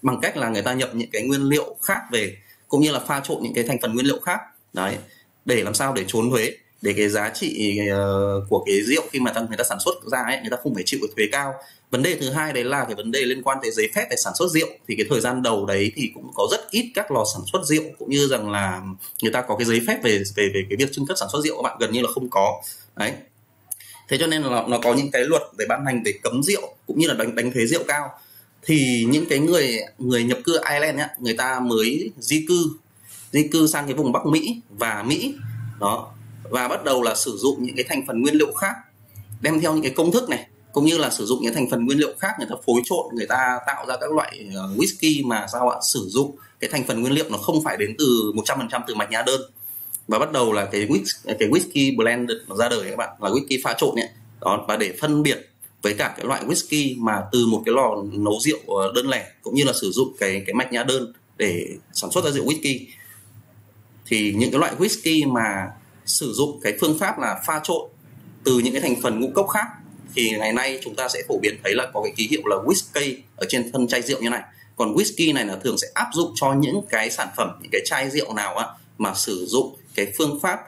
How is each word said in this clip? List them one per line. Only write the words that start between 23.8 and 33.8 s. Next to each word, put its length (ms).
Thế 80
cho 100
nên 140
là 260
nó 160
có 100
những 180
cái 120
luật 180
về 120
ban 160
hành 200
về 80
cấm 200
rượu, 320
cũng 120
như 80
là 60
đánh, 220
đánh 160
thuế 140
rượu 220
cao. 220
Thì 460
những 200
cái 100
người, 380
người 260
nhập 200
cư 160
Ireland 280
nhá, 120
người 140
ta 260
mới 600
di 280
cư, 220
di 160
cư 200
sang 180